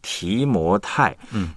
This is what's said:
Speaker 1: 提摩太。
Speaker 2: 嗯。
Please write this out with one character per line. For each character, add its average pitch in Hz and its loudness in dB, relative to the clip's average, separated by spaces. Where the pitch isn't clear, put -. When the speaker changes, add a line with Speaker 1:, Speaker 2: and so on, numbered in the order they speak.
Speaker 1:
提 107 -2
摩 95 4
太。 - 0
Speaker 2:
嗯。 95 -2